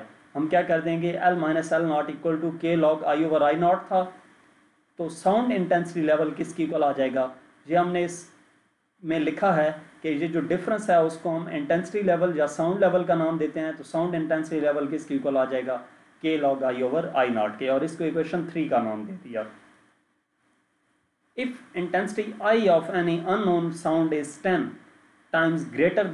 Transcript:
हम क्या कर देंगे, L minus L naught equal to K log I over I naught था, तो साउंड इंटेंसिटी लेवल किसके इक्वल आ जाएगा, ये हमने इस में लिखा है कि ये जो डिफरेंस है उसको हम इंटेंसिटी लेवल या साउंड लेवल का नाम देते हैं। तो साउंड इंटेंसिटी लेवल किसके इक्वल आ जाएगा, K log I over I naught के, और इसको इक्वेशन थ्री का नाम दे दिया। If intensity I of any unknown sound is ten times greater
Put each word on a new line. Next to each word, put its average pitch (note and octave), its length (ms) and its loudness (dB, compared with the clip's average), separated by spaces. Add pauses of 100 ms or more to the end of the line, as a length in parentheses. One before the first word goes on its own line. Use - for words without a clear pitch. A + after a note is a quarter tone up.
(340)
हम D#3 140 -2
क्या F3 140 4
कर E3 180 0
देंगे, E3 320 -2 (140)
L F3+ 180 2
minus D#3+ 280 0
L E3 180 2
naught D3+ 240 -2
equal D#3+ 300 -2
to E3 180 -2
K E3+ 140 2
log D#3 280 2
I D3+ 220 2
over D#3 160 2
I D#3 180 4
naught F3+ 300 2
था, F#3 120 2 (960)
तो E3 100 -6
साउंड A3 440 2
इंटेंसिटी E3+ 540 0
लेवल D#3 240 4 (100)
किसके E3 220 -4
इक्वल D#3 220 0
आ C#3 80 2
जाएगा, C3 380 0 (380)
ये D#3+ 80 2
हमने F3 280 2
इस E3+ 220 -8 (760)
में D#3+ 180 -2
लिखा D#3+ 320 2
है D#3 180 4 (320)
कि D#3+ 60 -4
ये D#3 200 -2
जो E3 120 -2
डिफरेंस F3+ 500 -2
है E3+ 140 6
उसको E3 260 -4
हम E3 180 -4
इंटेंसिटी E3+ 580 -2
लेवल F3 320 2
या D3 80 2
साउंड E3+ 340 -2
लेवल F3+ 240 4
का E3+ 100 2
नाम E3 240 0
देते D3+ 220 -2
हैं। D#3 160 -6
तो C3+ 80 -16
साउंड E3+ 300 -2
इंटेंसिटी D#3 460 -2
लेवल D3 280 0
किसके D3 260 -6
इक्वल C3+ 220 0
आ C3 80 4
जाएगा, B2+ 360 -4 (420)
K D#3+ 160 0
log C#3 240 0
I B2+ 100 0 (100)
over C#3 200 0 (140)
I C3 80 4 (120)
naught G#2+ 220 -2
के, C3+ 100 -4
और C3+ 160 2
इसको E3 200 -6
इक्वेशन D#3+ 440 -2
थ्री D#3 200 -4
का C3 100 2
नाम G#2+ 280 -4
दे G2 60 -12
दिया। G#2+ 320 -10 (1900)
If - 460 -8
intensity F#3+ 420 -2 (180)
I G#3+ 140 4 (180)
of E3 240 2
any E3+ 160 2 (200)
unknown F3 380 2
sound D#3+ 460 0
is C#3+ 240 -6
ten F3 240 0 (640)
times E3 320 2 (120)
greater F3+ 360 4